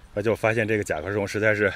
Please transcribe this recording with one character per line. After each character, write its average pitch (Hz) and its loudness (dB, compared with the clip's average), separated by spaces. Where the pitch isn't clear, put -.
而 104 -4
且 110 0
我 101 2
发 110 0
现 113 0
这 110 0
个 101 0
甲 80 -4
壳 90 -6
虫 101 -2
实 104 -4
在 107 4
是 104 2